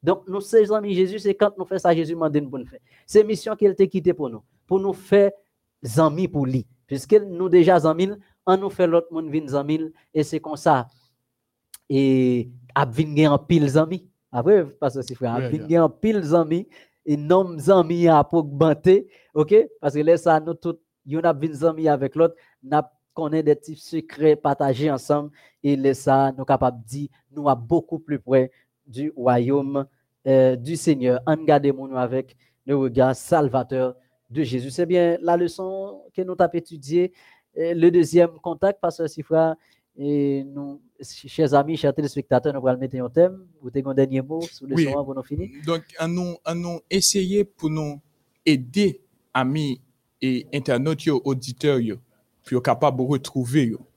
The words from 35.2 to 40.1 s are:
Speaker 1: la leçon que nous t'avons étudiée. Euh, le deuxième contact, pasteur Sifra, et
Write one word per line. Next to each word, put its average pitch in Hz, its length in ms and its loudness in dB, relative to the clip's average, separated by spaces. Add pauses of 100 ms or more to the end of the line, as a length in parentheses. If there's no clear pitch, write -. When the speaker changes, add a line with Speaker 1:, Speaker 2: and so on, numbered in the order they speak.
Speaker 1:
la 175 160 0
leçon 190 640 -6 (120)
que 185 100 -6
nous 180 120 -8
t'avons 175 180 0
étudiée. 170 600 -4 (420)
Euh, 165 200 -4
le 170 160 4
deuxième 170 400 4 (100)
contact, 190 400 -2
pasteur 165 260 -4
Sifra, 160 480 0 (400)
et 143 480 -2